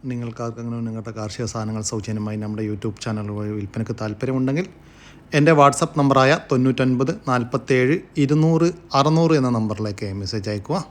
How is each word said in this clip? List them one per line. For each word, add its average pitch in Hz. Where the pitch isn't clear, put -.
നിങ്ങൾക്കാർക്കെങ്കിലും 117
നിങ്ങളുടെ 110
കാർഷിക 107
സാധനങ്ങൾ 110
സൗജന്യമായി 107
നമ്മുടെ 107
YouTube 107
ചാനൽ 107
വഴി 104
വിൽപ്പനയ്ക്ക് 110
താല്പര്യമുണ്ടെങ്കിൽ 131
എൻ്റെ 156
WhatsApp 143
നമ്പറായ 135
തൊണ്ണൂറ്റൊൻപത് 131
നാൽപത്തേഴ് 127
ഇരുന്നൂറ് 156
അറുന്നൂറ് 160
എന്ന 127
നമ്പറിലേക്ക് 107
മെസ്സേജ് 101
അയക്കുക. 104